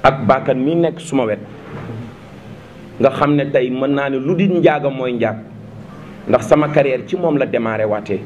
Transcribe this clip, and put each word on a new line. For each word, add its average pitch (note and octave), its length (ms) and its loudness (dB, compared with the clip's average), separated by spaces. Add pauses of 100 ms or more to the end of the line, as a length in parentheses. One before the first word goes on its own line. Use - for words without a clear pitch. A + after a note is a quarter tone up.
ak C#3 220 2
Bakane C3 380 2
mi D#3 120 2
nekk E3 240 2
suma C3+ 260 0
wet, G#2 140 -2 (1600)
nga B2+ 120 6
xam D3 240 2
ne C#3 160 2
tey B2+ 180 2
mën C3 260 -2
naa C#3 140 0
ne C3+ 100 -2
lu D3+ 160 0
di G3 120 2
njaaga D3+ 420 2
mooy B2+ 240 -4
njaag, A2 240 -2 (920)
ndax A#2+ 200 2
sama D3+ 220 4
carrière C#3 380 2
ci - 80 -2
moom E3 220 0
la C3 80 2
démarré A2+ 400 -2
waatee. G#2 400 -2